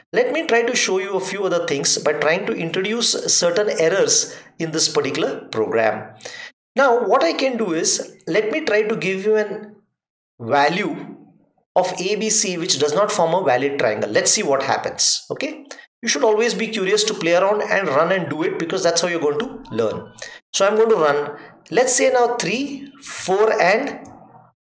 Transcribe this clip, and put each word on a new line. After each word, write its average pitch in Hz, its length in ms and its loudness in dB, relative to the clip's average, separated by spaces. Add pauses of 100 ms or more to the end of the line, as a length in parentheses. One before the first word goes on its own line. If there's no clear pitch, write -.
(120)
Let 254 200 0
me 320 140 -2
try 233 160 2
to 240 140 -2
show 190 220 0
you 196 160 -6
a 185 60 0
few 196 240 -4
other 170 220 0
things 147 320 0
by 151 160 0
trying 165 320 0
to 226 60 -4
introduce 196 600 -2 (200)
certain 175 460 2
errors 160 580 2 (220)
in 160 140 -4
this 160 160 2
particular 151 580 -2
program. 110 680 0 (600)
Now 240 320 4
what 240 160 4
I 330 100 2
can 262 240 0
do 208 160 -2
is, - 540 -2
let 208 240 0
me 311 120 -2
try 214 200 2
to 214 140 0
give 190 280 -4
you 214 120 2
an 202 400 -4 (640)
value 143 760 0 (600)
of 180 240 2
A 196 160 -2
B 220 120 -2
C 185 300 0
which 135 220 -2
does 147 120 2
not 202 200 2
form 165 220 2
a 170 100 2
valid 139 340 0
triangle. 107 320 -2
Let's 123 220 2
see - 100 0
what 135 220 0
happens. - 640 -2
Okay, 302 340 -8 (380)
you 233 60 -6
should 277 160 0
always 220 280 4
be 214 140 -4
curious 208 380 0
to 214 100 -2
play 170 220 2
around 202 260 2
and 190 240 0
run 156 240 2
and 185 180 -2
do 151 140 -4
it, 208 160 -2
because 185 240 -4
that's 170 180 0
how 180 60 0
you're 170 140 -2
going 147 180 0
to - 320 -8
learn. 107 420 -4 (400)
So 196 140 2
I'm 208 80 2
going 220 140 4
to 220 80 6
run, 147 420 0 (320)
let's 254 240 4
say 269 160 4
now 240 240 4
three, 269 640 -6
four 214 600 0
and, 220 480 0 (560)